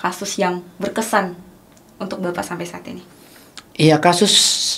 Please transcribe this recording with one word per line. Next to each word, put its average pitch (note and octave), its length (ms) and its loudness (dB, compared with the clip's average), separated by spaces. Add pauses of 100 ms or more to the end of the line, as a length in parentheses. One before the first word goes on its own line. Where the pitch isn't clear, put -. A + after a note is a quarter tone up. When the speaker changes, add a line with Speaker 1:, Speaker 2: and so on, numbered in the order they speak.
Speaker 1:
kasus F#3 340 -6
yang F3+ 240 -2 (180)
berkesan G3 640 -2 (580)
untuk G3 240 -10
Bapak F3 220 -4
sampai F3 240 -10
saat F3 180 -14
ini? F3+ 220 -16 (640)
Speaker 2:
Iya, D3+ 280 6
kasus F3 340 4 (440)